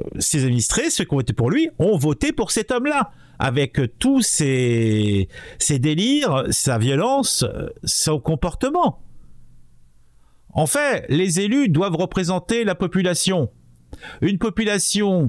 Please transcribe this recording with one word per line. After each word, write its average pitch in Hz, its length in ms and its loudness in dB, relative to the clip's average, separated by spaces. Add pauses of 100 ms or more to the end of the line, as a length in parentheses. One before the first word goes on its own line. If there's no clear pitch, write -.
(200)
ses 139 240 0
administrés, 127 460 0
ceux - 160 -2
qui - 80 -6
ont 143 40 2
voté 127 160 0
pour 120 160 0
lui, 320 200 2 (100)
ont 190 180 4
voté 156 360 0
pour - 180 -2
cet 220 200 -2
homme-là, 262 400 0 (280)
avec 135 420 0 (180)
tous 269 220 4
ses, 113 1040 2 (320)
ses 143 200 0
délires, 170 720 2
sa 123 260 0
violence, 156 680 0 (400)
son - 360 0
comportement. 247 840 -2 (1500)
En 156 120 0
fait, 277 440 -2
les 175 320 0
élus 247 260 2
doivent 170 300 2
représenter 180 680 -2
la 180 120 0
population. 180 720 0 (720)
Une 196 160 2
population 202 920 0